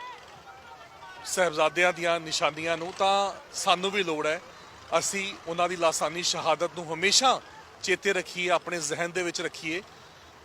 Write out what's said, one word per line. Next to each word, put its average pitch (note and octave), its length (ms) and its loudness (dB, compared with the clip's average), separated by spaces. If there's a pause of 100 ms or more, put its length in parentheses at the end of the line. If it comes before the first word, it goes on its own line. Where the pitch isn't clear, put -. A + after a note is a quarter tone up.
(1200)
ਸਾਹਿਬਜ਼ਾਦਿਆਂ E3 680 2
ਦੀਆਂ E3+ 280 0
ਨਿਸ਼ਾਨੀਆਂ D#3+ 560 0
ਨੂੰ, E3+ 220 -6
ਤਾਂ G3 340 4 (220)
ਸਾਨੂੰ F#3 360 2
ਵੀ G3 120 0
ਲੋੜ D3+ 240 0
ਹੈ D#3+ 140 0 (580)
ਅਸੀਂ G3 360 -2 (120)
ਉਹਨਾਂ F3 220 0
ਦੀ F3+ 80 -4
ਲਾਸਾਨੀ E3 460 0
ਸ਼ਹਾਦਤ D#3+ 560 0
ਨੂੰ E3 160 -6
ਹਮੇਸ਼ਾ G3 460 4 (420)
ਚੇਤੇ G3 300 0
ਰੱਖੀਏ, F3+ 380 -2
ਆਪਣੇ E3+ 280 0
ਜ਼ਿਹਨ D#3+ 340 -4
ਦੇ F3+ 100 -2
ਵਿੱਚ E3+ 180 -4
ਰੱਖੀਏ। E3 420 -4 (640)